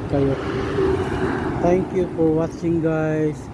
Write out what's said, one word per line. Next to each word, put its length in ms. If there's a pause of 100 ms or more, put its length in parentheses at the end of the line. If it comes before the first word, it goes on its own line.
kayo. 320 (1200)
Thank 320
you 240
for 160
watching, 480
guys. 760